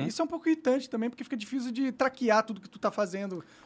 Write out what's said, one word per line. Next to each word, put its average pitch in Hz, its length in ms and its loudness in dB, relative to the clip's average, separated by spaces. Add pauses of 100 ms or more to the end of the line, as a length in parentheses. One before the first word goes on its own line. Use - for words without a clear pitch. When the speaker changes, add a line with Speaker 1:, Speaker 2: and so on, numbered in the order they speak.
Speaker 1:
Uhum. 139 60 0
Speaker 2:
Isso 214 160 -4
é - 20 2
um - 20 2
pouco 330 220 -2
irritante 262 400 2
também, 233 220 -2
porque 254 120 -12
fica 254 140 -6
difícil 247 340 -6
de 254 220 0
traquear 247 500 4
tudo 220 180 -8
que - 100 -20
tu - 100 -20
tá 214 100 0
fazendo, 190 540 -4 (220)